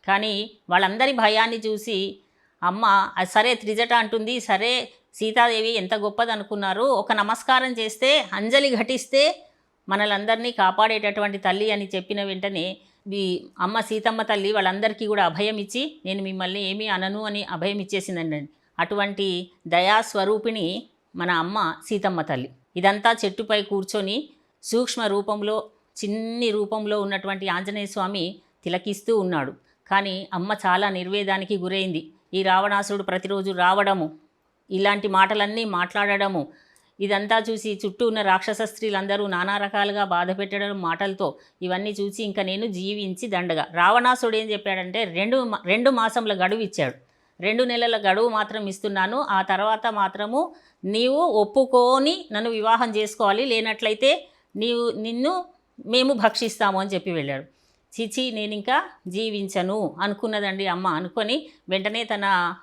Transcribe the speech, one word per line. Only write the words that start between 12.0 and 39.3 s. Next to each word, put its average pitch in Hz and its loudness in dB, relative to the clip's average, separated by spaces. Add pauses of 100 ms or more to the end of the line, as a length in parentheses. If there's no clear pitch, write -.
వెంటనే 190 -4 (360)
ఈ 185 -2 (140)
అమ్మ 202 0
సీతమ్మ 220 -2
తల్లి 208 0
వాళ్ళందరికీ 214 0
కూడా 208 2
అభయం 208 0
ఇచ్చి, 247 -6
"నేను 196 -4
మిమ్మల్ని 190 -4
ఏమీ 202 -4
అనను" 196 -2
అని 208 -6
అభయం 190 -4
ఇచ్చేసిందండి. 170 -4 (300)
అటువంటి 196 -2 (160)
దయాస్వరూపిణి 208 2 (320)
మన 175 -2
అమ్మ 175 0 (120)
సీతమ్మ 185 0
తల్లి. 131 -4 (260)
ఇదంతా 202 4 (100)
చెట్టుపై 208 0
కూర్చొని 202 -4 (340)
సూక్ష్మ 240 -2
రూపంలో, 208 -2 (340)
చిన్ని 226 -2
రూపంలో 208 -2
ఉన్నటువంటి 196 -4
ఆంజనేయ 196 -4
స్వామి 196 -4 (280)
తిలకిస్తూ 202 -2
ఉన్నాడు. 165 -2 (340)
కానీ 196 -2
అమ్మ 185 -2
చాలా 196 2
నిర్వేదానికి 190 -2
గురైంది. 185 -4 (240)
ఈ 190 0
రావణాసురుడు 202 2
ప్రతిరోజు 190 -2
రావడము, 185 2 (540)
ఇలాంటి 202 2
మాటలన్నీ 208 2
మాట్లాడడము, 196 0 (520)
ఇదంతా 202 2
చూసి 214 -4
చుట్టూ 208 -2
ఉన్న 220 0
రాక్షస 196 2
స్త్రీలందరూ 202 -2
నానా 190 -2